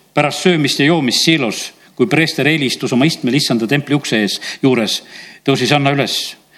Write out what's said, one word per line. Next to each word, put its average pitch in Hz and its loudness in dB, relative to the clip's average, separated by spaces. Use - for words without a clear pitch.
pärast 147 0
söömist 156 2
ja 139 4
joomist 147 2
Siilos, 143 0
kui 123 2
preester 147 0
Eeli 151 0
istus - -4
oma 123 4
istmel 135 0
issanda 117 0
templi 143 0
ukse 135 0
ees 98 -2
juures, 120 0
tõusis 127 2
Anna 139 2
üles, 139 -2